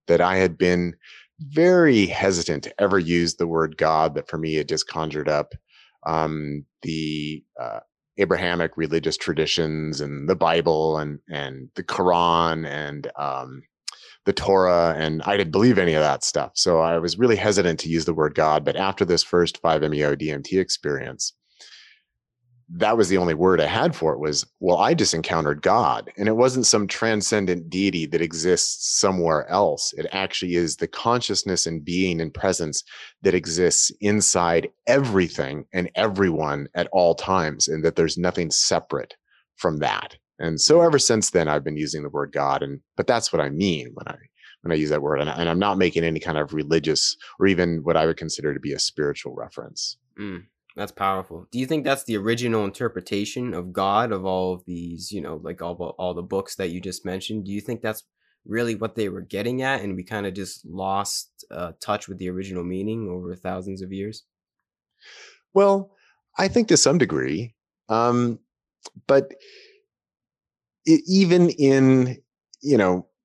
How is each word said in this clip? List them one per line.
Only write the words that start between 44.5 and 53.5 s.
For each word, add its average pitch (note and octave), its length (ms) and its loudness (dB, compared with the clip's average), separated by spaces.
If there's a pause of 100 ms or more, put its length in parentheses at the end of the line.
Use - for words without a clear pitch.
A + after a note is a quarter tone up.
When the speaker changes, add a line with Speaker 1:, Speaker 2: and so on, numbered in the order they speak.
Speaker 1:
when E2+ 100 -6
I D#2+ 40 2
use D2+ 140 0
that D2+ 140 0
word. D2 160 0
And, D2 100 -2
and E2+ 180 -4
I'm E2+ 120 0
not G2 180 2
making F2 260 2
any D#2+ 160 -2
kind D#2 200 -4
of D2+ 140 -4
religious D2+ 640 0 (240)
or F#2 60 2
even E2+ 380 2
what D#2+ 140 0
I D#2+ 100 2
would E2 100 0
consider D2+ 360 -6
to C2+ 60 -8
be C#2 140 -6
a - 60 -6
spiritual C#2+ 560 -4
reference. - 600 -12 (220)
Speaker 2:
Mm, F#2+ 260 -12 (300)
that's G2+ 160 -10
powerful. F#2+ 600 -6
Do A#2+ 80 -6
you C3 80 -4
think D3+ 180 -2
that's C3+ 180 -2
the A2 140 -4
original A2+ 480 -2
interpretation G#2 880 -6